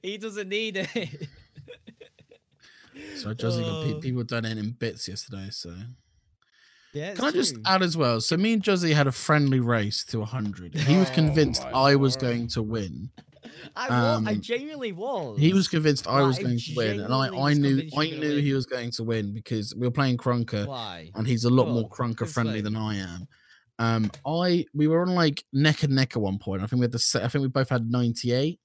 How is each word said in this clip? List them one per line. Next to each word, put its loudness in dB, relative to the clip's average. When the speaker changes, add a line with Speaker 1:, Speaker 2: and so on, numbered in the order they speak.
Speaker 1:
He -8
doesn't -10
need -4
it. -6
Speaker 2:
So -8
Josie -2
got -4
pe-, -2
Speaker 1:
Oh. -8
Speaker 2:
people -2
donating -4
bits -6
yesterday, -10
so. -12
Speaker 1:
Yeah, -8
Speaker 2:
Can -4
I 2
Speaker 1:
it's -2
Speaker 2:
just 2
Speaker 1:
true. -14
Speaker 2:
add 4
as 0
well? 2
So 2
me 4
and 2
Josie 2
had 6
a 2
friendly 4
race 0
to -4
a -4
hundred. -8
He 4
was 4
Speaker 3:
Oh -8
Speaker 2:
convinced 4
Speaker 3:
my -10
Speaker 2:
I 6
was 4
Speaker 3:
Lord. -4
Speaker 2:
going -2
to -2
win. -6
Speaker 1:
I -6
wa-, 0
I 0
Speaker 2:
Um, 0
Speaker 1:
genuinely -6
was. -6
Speaker 2:
he 6
was 4
convinced 2
I 2
Speaker 1:
Like, 6
Speaker 2:
was 2
Speaker 1:
I -6
Speaker 2:
going 0
to -8
win, 0
and -4
I, 0
Speaker 1:
genuinely -6
Speaker 2:
I 0
Speaker 1:
was 4
Speaker 2:
knew, 4
Speaker 1:
convinced 0
you 0
Speaker 2:
I 2
Speaker 1:
were -2
gonna -8
Speaker 2:
knew 0
Speaker 1:
win. 2
Speaker 2:
he 2
was -2
going -6
to -6
win -2
because -6
we -2
were 2
playing 0
Krunker, -2
Speaker 1:
Why? -10
Speaker 2:
and -2
he's 0
a 6
lot 6
Speaker 1:
Go -2
Speaker 2:
more 0
Speaker 1:
on, -10
Speaker 2:
Krunker -4
friendly -2
Speaker 1:
explain. -6
Speaker 2:
than -4
I -4
am. -10
Um, 2
I, 2
we 2
were 4
on, 0
like, 2
neck 4
and 2
neck 2
at 0
one 0
point. -4
I -4
think 0
we 4
had 0
the -4
sa-, 2
I 0
think 0
we 0
both 0
had 0
ninety-eight. 0